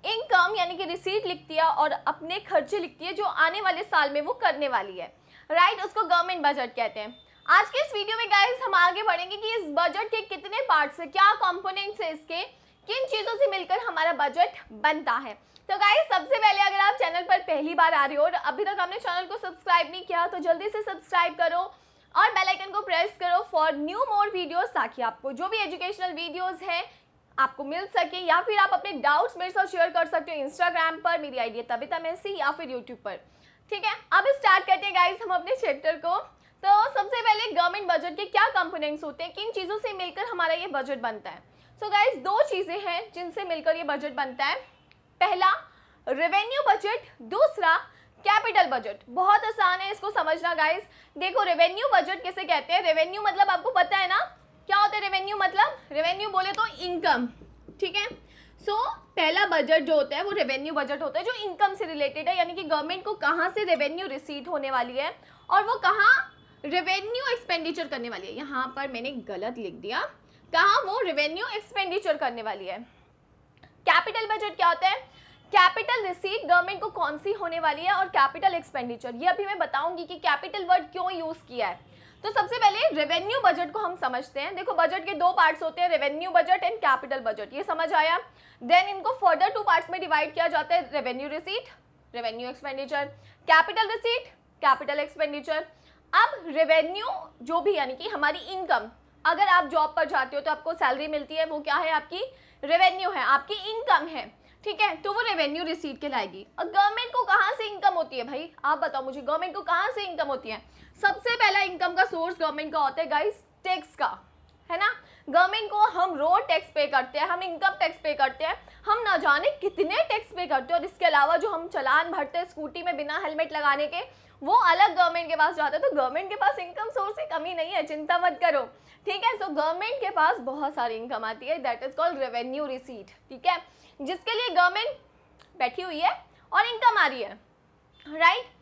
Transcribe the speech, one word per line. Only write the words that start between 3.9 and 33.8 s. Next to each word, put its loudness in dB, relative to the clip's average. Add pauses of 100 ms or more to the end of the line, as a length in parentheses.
में -2
वो -4
करने 0
वाली -2
है, -12 (380)
राइट? 4
उसको -2
गवर्नमेंट 0
बजट 0
कहते -4
हैं। -12 (300)
आज 6
के -2
इस -12
वीडियो -2
में -2
गाइस 4
हम 0
आगे 4
बढ़ेंगे -2
कि -4
इस -4
बजट 0
के -2
कितने -8
पार्ट्स 2
हैं, -10
क्या 6
कंपोनेंट्स -4
हैं -4
इसके, -8 (440)
किन -4
चीज़ों -4
से 2
मिलकर -2
हमारा 0
बजट 0 (140)
बनता 0
है। -6 (360)
तो 0
गाइस, 4
सबसे 2
पहले 4
अगर 2
आप 4
चैनल -2
पर 4
पहली -2
बार 6
आ 4
रहे -2
हो 4
और 2
अभी -2
तक -4
आपने -4
चैनल -4
को -10
सब्सक्राइब 0
नहीं -12
किया 0
तो -6
जल्दी 0
से -6
सब्सक्राइब -2
करो 0 (560)
और 6
बेल 2
आइकन -4
को -2
प्रेस 0
करो 2
for 2 (120)
new -2
more 2
videos, -2
ताकि -4
आपको -6
जो -6
भी -4
एजुकेशनल -6
वीडियोज़ -8
हैं -4 (560)
आपको -2
मिल -6
सके, -2
या 2
फिर 0
आप 4
अपने -2
डाउट्स 2
मेरे -4
साथ 0
शेयर 2
कर 0
सकते -4
हो -4
Instagram 0
पर, 0
मेरी -8
आईडी -4
है -8
तबिता -4
मैसी, -6
या 0
फिर -8
YouTube -12
पर। -8 (540)
ठीक -6